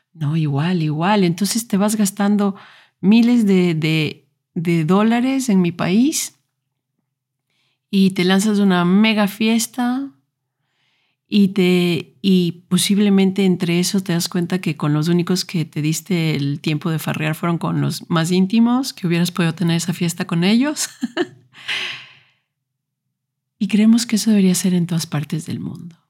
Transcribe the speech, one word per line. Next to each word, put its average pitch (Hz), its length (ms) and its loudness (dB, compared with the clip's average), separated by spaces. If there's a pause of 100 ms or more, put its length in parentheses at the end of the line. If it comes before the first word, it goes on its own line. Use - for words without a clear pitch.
(120)
No, 156 240 -4
igual, 160 460 0
igual. 170 420 0
Entonces 190 440 -2
te 202 80 -2
vas 214 200 0
gastando 202 600 0 (440)
miles 226 460 4
de, 180 280 4
de, 156 540 -2 (260)
de 170 300 0
dólares 240 640 2
en 190 120 4
mi 175 120 0
país 185 640 0 (1500)
y 190 220 2
te 180 120 -2
lanzas 196 340 2
una 185 260 2
mega 208 440 2
fiesta 240 840 -4 (1160)
y 202 200 4
te, 180 760 0
y 180 460 0
posiblemente 196 760 2
entre 175 360 0
eso 190 200 -2
te 185 120 -6
das 170 160 -2
cuenta 180 320 -4
que 160 160 -4
con 147 160 -2
los 151 160 -2
únicos 175 360 0
que 160 200 -6
te 156 180 -8
diste 160 540 -2
el 143 240 -4
tiempo 156 280 -4
de 160 120 -2
farrear 156 340 -4
fueron 170 240 -4
con 170 220 -4
los 143 280 -6
más 160 220 -2
íntimos, 226 600 0
que - 160 -6
hubieras 170 240 0
podido 165 220 -2
tener 170 220 -2
esa 165 160 -4
fiesta 175 340 -6
con 170 180 -2
ellos. 254 440 0 (280)
<laughs> 339 120 -4 (2250)
Y 196 100 -4
creemos 226 360 4
que 220 120 -2
eso 220 140 0
debería 190 240 4
ser 180 200 0
en 170 120 2
todas 165 200 -4
partes 151 400 -6
del - 140 -8
mundo. - 360 -12 (140)